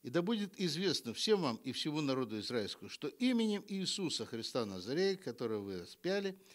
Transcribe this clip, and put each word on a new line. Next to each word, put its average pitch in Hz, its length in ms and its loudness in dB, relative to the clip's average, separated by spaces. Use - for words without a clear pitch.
«И 127 80 -10
да 147 120 2
будет 202 380 -2
известно 165 540 0
всем 208 280 4
вам 123 160 2
и 123 160 -6
всему 151 280 0
народу 127 380 0
израильскому, 104 500 -2
что - 180 -6
именем 226 600 2
Иисуса 185 580 0
Христа 113 400 0
Назарея, 123 500 0
которого 113 460 -2
вы 98 200 -4
распяли, 190 560 -2